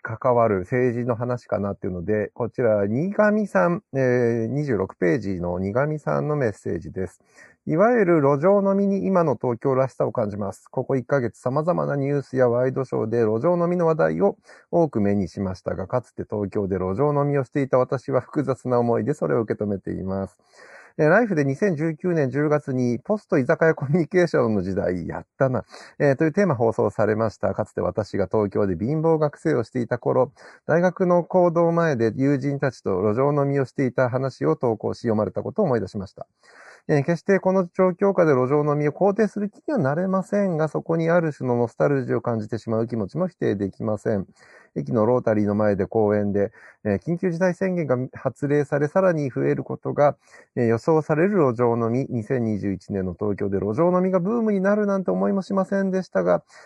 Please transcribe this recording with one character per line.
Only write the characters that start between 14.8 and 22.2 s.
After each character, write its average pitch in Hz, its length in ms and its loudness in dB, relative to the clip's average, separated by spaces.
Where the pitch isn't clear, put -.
く 113 140 -2
目 101 120 2
に 98 140 0
し - 120 -10
ま 95 140 -4
し - 60 -14
た 92 140 -4
が、 92 120 -8
か 127 140 -2
つ - 140 -12
て 107 100 -8
東 104 240 -6
京 101 180 -4
で 92 100 -2
路 92 200 -2
上 147 160 0
飲 143 160 0
み 143 80 -2
を 135 80 -2
し - 60 -18
て 147 100 -2
い 135 80 -2
た - 80 2
私 131 360 -2
は 131 100 0
複 - 220 -4
雑 - 220 -4
な 123 140 2
思 117 180 2
い 110 60 -2
で 131 80 -2
そ 156 160 -4
れ 147 60 0
を 120 80 2
受 107 140 -4
け - 60 -4
止 104 40 -4
め 101 120 -2
て 95 140 -8
い 90 100 -6
ま 95 260 -4
す。 - 100 -20
え 156 60 2
ー、 151 40 6
ラ 196 140 6
イ 247 40 0
フ 196 80 -2
で 147 100 2
二 135 100 0
千 185 220 -2
十 160 200 -2
九 180 180 -2
年 143 160 0